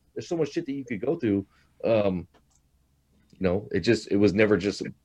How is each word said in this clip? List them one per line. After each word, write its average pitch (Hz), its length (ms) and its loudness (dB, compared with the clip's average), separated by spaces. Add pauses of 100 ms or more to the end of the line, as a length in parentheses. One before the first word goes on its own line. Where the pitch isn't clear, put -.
(160)
There's 117 120 -10
so 170 100 -4
much 151 160 -2
shit 170 120 -4
that 135 60 -8
you 139 140 -8
could 104 160 -8
go 151 160 -2
through. 101 280 0 (380)
Um, 101 440 0 (1040)
you - 80 -20
know, 95 320 0
it 98 80 0
just, 113 280 2
it 95 60 0
was 101 180 4
never 104 220 4
just 95 280 -2 (220)